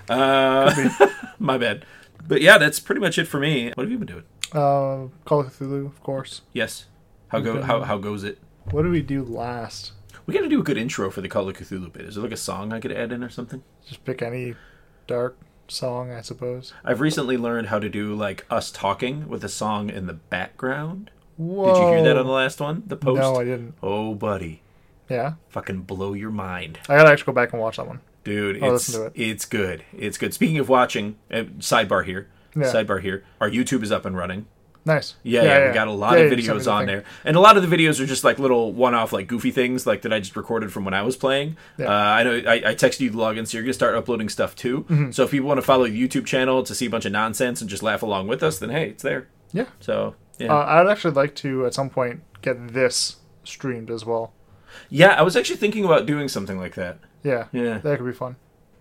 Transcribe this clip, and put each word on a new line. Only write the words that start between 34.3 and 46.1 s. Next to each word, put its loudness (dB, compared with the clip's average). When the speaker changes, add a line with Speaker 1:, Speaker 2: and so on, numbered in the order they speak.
Speaker 2:
Nice. -2
Speaker 1:
Yeah, 2
Speaker 2:
Yeah, 8
Speaker 1:
yeah, 8
Speaker 2:
yeah. 6
Speaker 1:
we 0
got 0
a -4
lot 2
Speaker 2:
Yeah, 8
Speaker 1:
of 6
Speaker 2:
you 2
sent 0
me -4
Speaker 1:
videos -4
Speaker 2:
the 2
Speaker 1:
on 2
Speaker 2:
thing. -2
Speaker 1:
there. -4
And 2
a 6
lot 10
of 2
the 2
videos 4
are -2
just, -4
like, 4
little 2
one-off, 2
like, -4
goofy -2
things, 0
like, 0
that -2
I 0
just -10
recorded -6
from -8
when -4
I 0
was -2
playing. -2
Speaker 2:
Yeah. -4
Speaker 1:
Uh, 2
I 4
know 0
I, 6
I 2
texted 2
you 0
the -6
login, -2
so -8
you're -6
gonna -2
start 2
uploading -2
stuff, -4
too. -4
Speaker 2:
Mm-hmm. 2
Speaker 1:
So 2
if -2
people 0
wanna 0
follow 4
the 0
YouTube -2